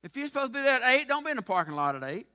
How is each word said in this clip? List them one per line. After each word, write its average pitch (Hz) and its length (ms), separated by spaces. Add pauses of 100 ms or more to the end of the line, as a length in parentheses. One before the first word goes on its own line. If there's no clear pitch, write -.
If 170 140
you're 285 100
supposed 277 260
to 277 60
be 277 40
there 269 200
at - 0
eight, 262 240
don't 285 180
be 320 60
in 285 60
the 220 60
parking 170 320
lot 143 200
at 135 80
eight. 143 320